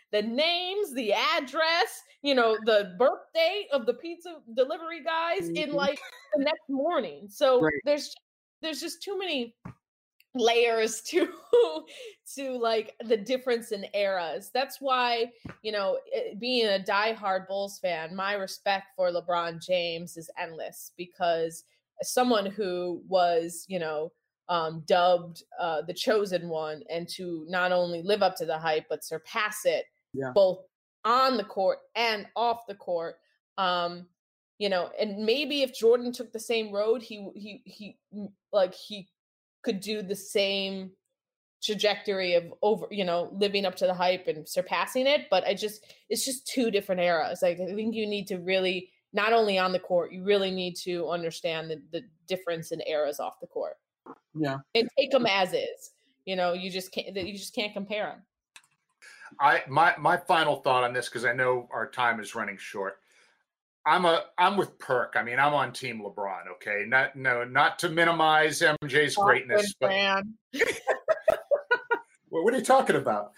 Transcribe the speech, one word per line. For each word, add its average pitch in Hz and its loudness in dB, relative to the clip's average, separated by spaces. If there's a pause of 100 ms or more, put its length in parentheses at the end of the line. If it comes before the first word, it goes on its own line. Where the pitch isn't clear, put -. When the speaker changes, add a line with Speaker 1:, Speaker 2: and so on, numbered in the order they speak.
(120)
Speaker 1:
the 208 2
names, 339 0
the 226 0
address, 320 2 (200)
you 285 2
know, 226 4
the 208 4
birth 277 4 (120)
date 359 2
of 262 0
the 240 2
pizza 339 -12 (180)
delivery 320 -2
guys 339 -2
in, 302 -2
Speaker 2:
Mm-hmm. 294 -4
Speaker 1:
like, 285 0 (360)
the 277 0
next 311 -2
morning. 262 -2
So 262 4
Speaker 2:
Right. 156 4 (120)
Speaker 1:
there's, 285 0 (480)
there's 302 -6
just 311 -10
too 381 -6
many 294 -4 (800)
layers 233 2
<laughs> - -14
to, 339 2 (1080)
to, 269 -6
like, 226 0 (100)
the 226 4
difference 240 -2
in 196 -6
eras. 190 -2
That's 269 -4
why, 247 0 (300)
you 214 -6
know, 196 0
it, 208 -6
being 240 2
a 196 2
diehard 202 0
Bulls 196 -6
fan, 165 -4
my 196 -2
respect 196 -4
for 180 2
LeBron 170 -2
James 170 -4
is 165 -16
endless, 160 -10
because 170 -2 (360)
as 180 -6
someone 247 2
who 180 -4
was, 175 2
you 190 -6
know, 160 -4 (360)
um, 165 -2
dubbed, 175 4 (160)
uh, 160 -2
the 165 -10
chosen 180 0
one, 156 -4
and 170 -6
to 170 -8
not 180 0
only 175 0
live 196 0
up 185 4
to 170 -6
the 156 -2
hype, 160 -2
but 156 -4
surpass - -6
it, 160 0 (280)
Speaker 2:
Yeah. 131 -4
Speaker 1:
both 185 4 (420)
on 254 4
the 208 -2
court 190 0 (160)
and 220 0
off 233 0
the 202 -12
court. 170 -6 (420)
Um, 180 0 (520)
you 208 -2
know, 180 0
and 208 -2
maybe 277 0
if 254 -2
Jordan 240 4
took 240 -12
the 226 -10
same 220 -2
road, 220 0
he, 208 -12
he, 208 -16
he, 190 -18 (160)
m-, 202 -10 (220)
like, 190 4
he 202 -16 (560)
could 202 -2
do 214 -6
the 190 -6
same 196 -2 (720)
trajectory 202 0
of 170 2 (100)
over, 208 2
you 202 -2
know, 175 0
living 196 0
up 180 -2
to 190 0
the 185 2
hype 180 0
and 156 -4
surpassing 185 0
it. 285 2
But 185 4
I 196 0
just, 202 -8 (240)
it's 214 -2
just 269 -6
two 226 0
different 196 0
eras. 170 2
Like, 175 2
I 185 -4
think 220 -2
you 220 -2
need 208 -4
to 196 -4
really, 185 0 (240)
not 208 2
only 208 4
on 185 4
the 180 0
court, 175 0
you 185 -12
really 196 4
need 180 -4
to 175 -2
understand 165 -4
the, 151 -8 (100)
the 165 -6 (260)
difference 170 -6
in 160 -6
eras 147 -2
off - -8
the - -14
court. 82 -8 (560)
Speaker 2:
Yeah. 139 -4 (140)
Speaker 1:
And 233 2 (100)
take 277 0
'em 247 4
as 190 2
is. 120 -6 (340)
You 190 -4
know, 175 0
you 185 -6
just 185 -8
can't, - -8
that 190 -4
you 202 -10
just 202 -14
can't 208 -6
compare 202 -6
'em. - -12 (1200)
Speaker 3:
I, 151 4
my, 156 4
my 156 2
final 160 2
thought 127 2
on 123 0
this, 123 -4
'cause 120 -6
I 120 2
know 127 0
our 113 -6
time 117 0
is 101 -12
running 104 -6
short. 98 -8 (880)
I'm 175 4
a, 165 4 (120)
I'm 190 4
with 160 -2
Perk. - -2
I 110 2
mean, 120 -2
I'm 147 6
on 127 0
Team 117 -8
LeBron, 95 -8
okay? 104 -4
Not, 131 2
no, 127 0
not 139 2
to 170 0
minimize 156 4
M 156 6 (100)
J's 143 2
Speaker 1:
Boston 202 4
Speaker 3:
greatness, 202 2
but 202 2
Speaker 1:
fan. 196 0 (200)
<laughs> 277 -4 (1700)
Speaker 3:
What, 165 0
what 240 6
are 269 2
you - 0
talking 254 6
about? 110 0